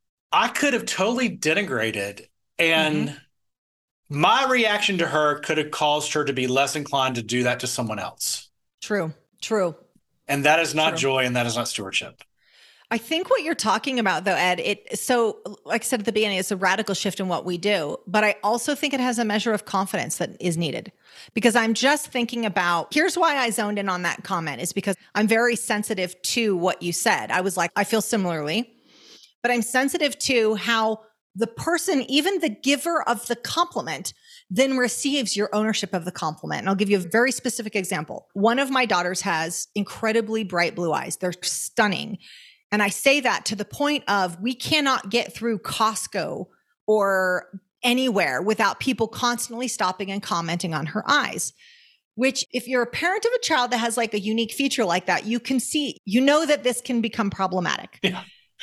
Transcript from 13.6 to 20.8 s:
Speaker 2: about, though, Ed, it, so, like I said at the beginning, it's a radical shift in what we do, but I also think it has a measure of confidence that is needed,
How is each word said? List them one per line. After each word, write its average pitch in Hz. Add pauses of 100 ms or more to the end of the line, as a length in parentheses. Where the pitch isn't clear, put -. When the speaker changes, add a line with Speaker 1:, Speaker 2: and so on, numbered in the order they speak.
Speaker 2:
about, 190
though, 190
Ed, 180
it, -
so, 233 (260)
like 214
I -
said 226
at 202
the 220
beginning, 202
it's 185
a 196
radical 190
shift -
in 185
what 175
we 180
do, 170 (100)
but 208
I 214 (100)
also 233
think 277
it 269
has 247
a 240
measure 214
of 202
confidence 190
that 180
is 165
needed, 160 (400)